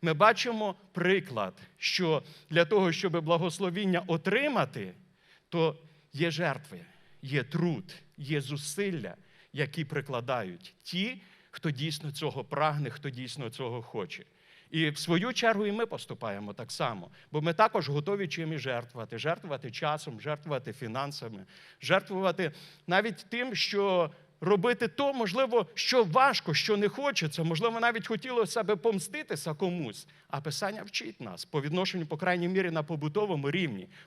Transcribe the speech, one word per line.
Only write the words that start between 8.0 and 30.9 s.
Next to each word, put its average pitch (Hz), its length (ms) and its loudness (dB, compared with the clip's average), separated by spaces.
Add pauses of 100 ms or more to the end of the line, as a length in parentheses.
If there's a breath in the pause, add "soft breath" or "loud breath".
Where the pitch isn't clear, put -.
є 147 240 -2
зусилля, 143 760 -6 (380 soft breath)
які 143 320 -4
прикладають 120 960 -4
ті, 196 380 -4 (300 loud breath)
хто - 200 -4
дійсно 147 400 -6
цього 147 320 -4
прагне, 147 460 0
хто 139 200 -8
дійсно 123 400 -8
цього 120 320 -6
хоче. - 440 -8 (460 soft breath)
І 160 180 2
в 147 80 -4
свою 180 360 0
чергу 220 320 4
і 202 60 0
ми 226 140 -2
поступаємо 104 680 -8
так 117 180 -12
само, 107 380 -4 (220 loud breath)
бо 151 100 -2
ми 170 120 2
також 214 360 4
готові 180 380 -2
чимось 156 340 -4
жертвувати, 120 560 -6
жертвувати 143 540 -4
часом, 151 500 -4
жертвувати 143 520 -4
фінансами, 117 720 -6 (360 loud breath)
жертвувати 185 680 2 (360 loud breath)
навіть 202 420 2
тим, 247 260 -2
що 185 560 2 (300 loud breath)
робити 208 460 4
то, 277 260 0
можливо, 226 600 2
що 247 300 4
важко, 220 500 4
що 208 240 2
не 202 120 4
хочеться, 196 540 -2
можливо, 196 360 0
навіть 226 280 0
хотілося 233 560 0
би 208 120 2
помститися 196 800 -2
комусь. 165 540 -4 (200 soft breath)
А 143 140 -6
Писання 196 420 -4
вчить - 380 -8